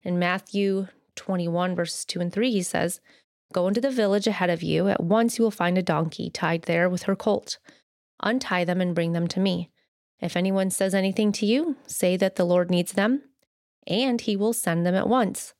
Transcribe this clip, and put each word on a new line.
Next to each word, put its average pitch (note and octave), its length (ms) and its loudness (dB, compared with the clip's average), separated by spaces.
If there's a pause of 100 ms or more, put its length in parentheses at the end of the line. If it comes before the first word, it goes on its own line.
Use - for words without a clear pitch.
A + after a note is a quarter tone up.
In F3+ 160 -2
Matthew F#3+ 680 0 (260)
twenty-one, F3+ 640 -2
verses E3+ 300 -6
two - 160 -6
and F3 100 -2
three, A#3+ 200 0
he G3 120 0
says, E3+ 380 -2 (520)
"Go F3+ 140 0
into G#3 140 0
the C4+ 100 0
village G#3 360 2
ahead F#3 220 0
of E3+ 140 -2
you. D#3+ 240 0
At - 160 0
once A3+ 340 2
you A3+ 60 2
will A3 80 2
find F3+ 260 0
a F#3 60 0
donkey D#3+ 460 -2
tied E3 340 -2
there F3 260 2
with F3+ 140 -4
her G3 140 0
colt. - 420 -2 (640)
Untie G3+ 420 0
them F3+ 160 0
and F3+ 160 0
bring E3+ 160 0
them E3+ 160 0
to - 120 -4
me. F3+ 300 0 (520)
If F3 160 -4
anyone F#3+ 320 2
says F#3+ 260 0
anything G3 380 2
to G#3 120 -2
you, C4+ 300 0 (100)
say F3+ 300 0
that F#3+ 220 0
the F3+ 80 2
Lord F3 260 2
needs F3 220 0
them, A3+ 300 2 (600)
and A#3+ 360 0
he G#3 160 -2
will G#3+ 160 0
send E3+ 320 0
them F3+ 100 2
at - 140 0
once." A3+ 500 0